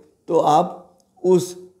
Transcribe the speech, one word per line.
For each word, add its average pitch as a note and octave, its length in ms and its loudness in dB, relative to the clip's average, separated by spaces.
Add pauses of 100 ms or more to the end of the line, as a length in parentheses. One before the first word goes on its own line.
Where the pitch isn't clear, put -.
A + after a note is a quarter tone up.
(280)
तो D#3+ 120 0
आप D#3 580 -2 (260)
उस - 460 0 (100)